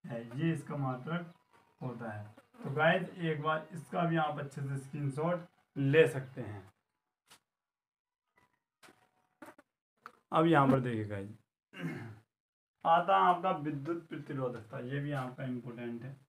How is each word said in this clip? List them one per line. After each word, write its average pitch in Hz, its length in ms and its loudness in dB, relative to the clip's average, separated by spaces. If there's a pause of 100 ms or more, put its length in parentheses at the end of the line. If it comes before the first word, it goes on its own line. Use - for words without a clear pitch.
है, 120 180 -8 (160)
ये 165 160 2
इसका 147 240 -6
मात्रक 139 560 -4 (480)
होता 113 300 -8
है। 104 120 -8 (400)
तो 139 80 -6
guys - 380 2
एक 160 320 -4
बार 170 320 -2
इसका 170 320 -4
भी 165 140 2
आप 147 200 0
अच्छे 143 220 -10
से 135 160 -4
screenshot 147 680 -4 (300)
ले 143 320 8
सकते 135 340 -6
हैं। 104 300 -12 (3500)
अब 165 140 6
यहाँ 143 220 8
पर 135 120 8
देखिए 117 260 -2
guys, 101 240 -6 (1600)
आता 175 320 6
है 190 80 6
आपका 180 340 4
विद्युत 147 500 -4
प्रतिरोधकता, 131 720 -6
ये 135 180 -4
भी 143 140 -4
आपका 127 320 -6
important 120 580 -8
है। 139 120 -12 (140)